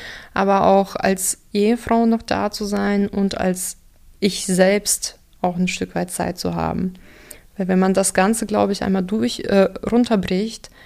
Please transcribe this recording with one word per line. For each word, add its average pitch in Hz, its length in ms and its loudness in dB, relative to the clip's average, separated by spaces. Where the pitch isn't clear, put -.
aber 196 340 2
auch 196 280 4
als - 440 -2
Ehefrau 233 540 2
noch 226 160 2
da 202 280 -2
zu 208 140 -10
sein 202 460 0
und 196 280 -2
als 185 380 -4
ich 196 240 0
selbst 190 760 0
auch 180 160 -2
ein 180 100 0
Stück - 280 -4
weit 180 160 -4
Zeit 175 280 -4
zu 170 160 -4
haben. 175 380 -2
Weil 185 100 -4
wenn 185 120 4
man 190 140 4
das 190 200 0
Ganze, 208 320 2
glaube 202 260 0
ich, - 120 -4
einmal 190 200 0
durch, 220 380 -2
äh, 196 260 4
runterbricht, 220 800 0